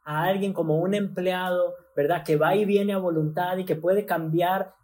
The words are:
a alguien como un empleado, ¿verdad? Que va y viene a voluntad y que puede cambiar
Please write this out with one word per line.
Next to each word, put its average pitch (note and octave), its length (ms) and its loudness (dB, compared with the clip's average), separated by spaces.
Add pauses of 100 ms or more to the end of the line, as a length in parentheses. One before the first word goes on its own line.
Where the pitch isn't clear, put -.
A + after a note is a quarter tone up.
a D3+ 220 -2
alguien G3 280 0
como D#3 240 0
un F#3 160 0
empleado, F3+ 800 -2 (220)
¿verdad? D#3 280 0
Que D#3 140 2
va D#3 160 4
y G#3 120 2
viene G3+ 280 2
a F#3+ 60 -2
voluntad F3+ 580 -2
y F#3 80 -4
que F3 100 -2
puede F#3 300 0
cambiar F3 800 -2